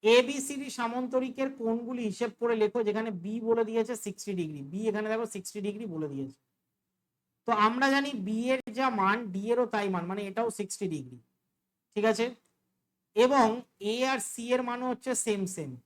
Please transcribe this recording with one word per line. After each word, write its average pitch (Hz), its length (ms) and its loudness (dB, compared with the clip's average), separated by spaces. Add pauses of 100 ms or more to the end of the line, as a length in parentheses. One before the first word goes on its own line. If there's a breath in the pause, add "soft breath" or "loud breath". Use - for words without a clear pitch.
এবিসিডি 269 680 4
সামান্তরিকের 254 880 -2
কোণগুলি 233 540 -2
হিসেব 226 200 -4 (100)
করে 233 200 2
লেখো, 214 220 2
যেখানে 220 260 0 (140)
বি 208 160 -6
বলে 226 300 2
দিয়েছে 226 240 0 (120)
সিক্সটি 202 340 -8
ডিগ্রি। 151 220 -6 (100)
বি 185 80 -8 (100)
এখানে 214 240 -2
দেখো 226 120 -2
সিক্সটি 208 420 -10
ডিগ্রি 208 180 -6 (100)
বলে 156 180 -4
দিয়েছে। 135 260 -8 (1040)
তো 233 60 0
আমরা 233 380 4
জানি 277 200 2 (180)
বি 220 120 -2 (140)
এর 262 60 0 (180)
যা 262 120 2
মান, 202 280 2 (160)
ডি 196 180 -4
এরও 240 220 4
তাই 208 160 0
মান, 180 220 0
মানে 202 180 -4
এটাও 226 280 -2
সিক্সটি 202 380 -6
ডিগ্রি। 123 240 -10 (760)
ঠিক 208 180 0
আছে, 220 140 2 (1000)
এবং 254 220 8 (320)
এ 208 160 0 (160)
আর 254 80 0 (120)
সি 233 120 -10 (100)
এর 254 160 2
মানও 247 220 -4
হচ্ছে 254 200 -4 (140)
সেম 208 160 0 (140)
সেম। 143 160 -8 (140)